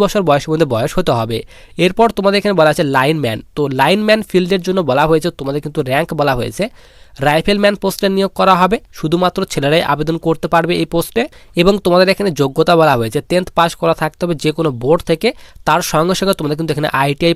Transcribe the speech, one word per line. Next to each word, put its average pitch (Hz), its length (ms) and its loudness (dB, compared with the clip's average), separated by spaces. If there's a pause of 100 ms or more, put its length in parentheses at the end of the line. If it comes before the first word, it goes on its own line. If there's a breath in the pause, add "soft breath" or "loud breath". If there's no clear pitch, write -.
বছর 202 260 0
বয়সের 143 240 2
মধ্যে 160 220 2
বয়স 113 240 -2
হতে 170 200 2
হবে। 113 200 -2 (460 soft breath)
এরপর 190 220 2 (100)
তোমাদের 196 240 2
এখানে 202 200 0
বলা 156 140 6
আছে 170 100 0 (120)
লাইনম্যান। 135 420 0 (180)
তো 147 60 0 (180)
লাইনম্যান 214 400 2 (100)
ফিল্ডের 185 360 0
জন্য 185 120 -2 (120)
বলা 131 200 2
হয়েছে 160 180 2 (100)
তোমাদের 139 260 -6
কিন্তু 151 160 -6 (100)
র্যাঙ্ক 147 180 0 (120)
বলা 143 180 2
হয়েছে 113 260 -6 (640 soft breath)
রাইফেলম্যান 202 560 2
পোস্টে 190 340 -2
নিয়োগ 190 240 0
করা 185 200 4
হবে, 185 160 2 (220)
শুধুমাত্র 175 420 0 (120)
ছেলেরাই 151 300 0 (100)
আবেদন 151 240 -2 (100)
করতে 165 280 -2
পারবে 165 180 2 (100)
এই 160 120 -4
পোস্টে। 170 280 -2 (380 soft breath)
এবং 180 120 4 (120)
তোমাদের 180 300 4
এখানে 202 160 -2 (100)
যোগ্যতা 147 400 2
বলা 151 180 4
হয়েছে 113 200 -4 (120)
টেন্থ 180 180 0 (100)
পাস 170 120 2 (100)
করা 165 220 0
থাকতে 156 220 -6
হবে 175 100 -2 (100)
যে 151 120 0
কোনো 160 140 -2 (120)
বোর্ড 151 180 2 (100)
থেকে, 170 180 -2 (400 soft breath)
তার 160 120 2 (100)
সঙ্গে 170 280 0
সঙ্গে 190 200 0
তোমাদের 151 200 -4
কিন্তু 160 160 -4
এখানে 147 140 -4 (140)
আইটিআই 143 320 0